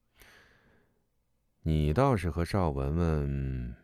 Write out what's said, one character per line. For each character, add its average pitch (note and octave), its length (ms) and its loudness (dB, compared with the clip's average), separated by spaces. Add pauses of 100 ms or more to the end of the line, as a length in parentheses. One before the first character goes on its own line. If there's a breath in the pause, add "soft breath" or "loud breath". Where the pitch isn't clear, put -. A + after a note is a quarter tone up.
(1600 soft breath)
：“你 D#2 300 2
倒 C3 220 4
是 F2+ 160 -2
和 E2+ 140 -2
赵 F2+ 240 0
文 C#2 260 -2
文 C#2 880 -2